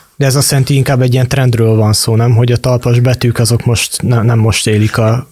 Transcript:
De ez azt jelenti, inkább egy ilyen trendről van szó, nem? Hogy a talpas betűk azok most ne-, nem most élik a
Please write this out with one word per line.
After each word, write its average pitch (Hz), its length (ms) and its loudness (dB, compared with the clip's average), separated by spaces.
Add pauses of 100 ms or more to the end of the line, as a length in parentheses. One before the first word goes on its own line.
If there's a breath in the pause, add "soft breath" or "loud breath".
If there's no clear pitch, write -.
(160)
De 139 100 -2
ez 135 100 0
azt - 140 0
jelenti, 139 260 0
inkább 135 260 0
egy 127 120 0
ilyen 127 140 0
trendről 117 480 0
van 107 180 2
szó, 113 220 -2
nem? 120 200 2
Hogy 120 160 2
a 120 60 0
talpas 123 420 0
betűk 120 400 0
azok 117 260 0
most - 360 -2
ne-, 120 200 0
nem 113 180 2
most 107 280 0
élik 107 300 0
a 117 340 0